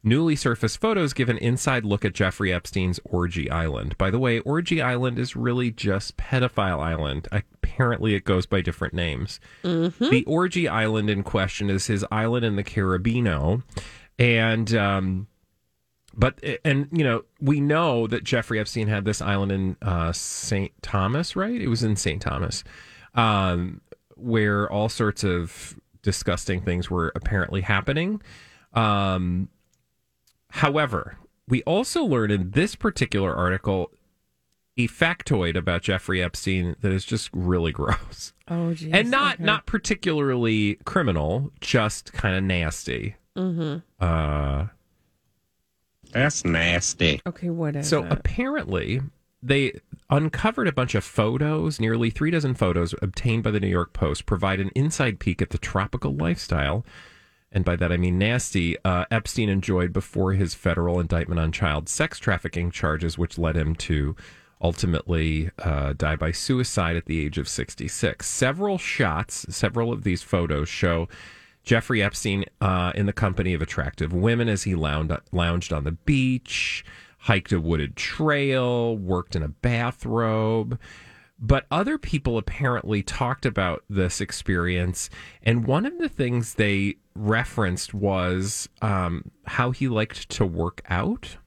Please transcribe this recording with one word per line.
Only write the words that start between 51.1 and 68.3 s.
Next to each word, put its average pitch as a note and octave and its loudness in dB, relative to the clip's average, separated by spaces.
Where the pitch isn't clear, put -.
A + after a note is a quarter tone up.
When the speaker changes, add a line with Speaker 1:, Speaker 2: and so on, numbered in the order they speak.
Speaker 1:
nearly A2+ 2
three D3+ 0
dozen C#3+ 2
photos E2+ 2
obtained A2+ 0
by A2 0
the G#2 2
New G2 0
York F2 0
Post, D#2 0
provide F#2+ 0
an F#2+ 0
inside C3 0
peek - -2
at - -2
the - -4
tropical - -2
lifestyle, D#2 0
and F#2+ 2
by F2 2
that F2 2
I F2 2
mean F2+ 2
nasty, G2 2
uh, F2+ 2
Epstein A2+ 0
enjoyed F#2 2
before F#2+ 0
his F#2+ 0
federal F2 0
indictment E2+ 0
on D#2+ 2
child D#2 0
sex - -2
trafficking F2 -2
charges, D#2+ -2
which E2+ -2
led D#2+ 0
him D#2+ 2
to D2 0
ultimately, E2 0
uh, C#2+ 0
die D2+ 0
by D#2+ -2
suicide G2+ 0
at E2 -4
the D#2+ -2
age D2+ -4
of C#2+ -4
sixty-six. - -4
Several F3+ 0